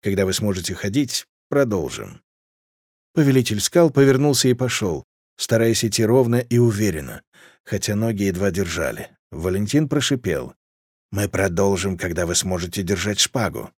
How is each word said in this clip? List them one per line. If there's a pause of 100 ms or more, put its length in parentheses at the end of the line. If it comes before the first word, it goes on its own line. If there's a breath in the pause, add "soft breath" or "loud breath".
Когда
вы
сможете
ходить, (200)
продолжим. (920)
Повелитель
скал
повернулся
и
пошёл, (320)
стараясь
идти
ровно
и
уверенно, (420 soft breath)
хотя
ноги
едва
держали. (200)
Валентин
прошипел: (560)
«Мы
продолжим,
когда
вы
сможете
держать
шпагу». (100)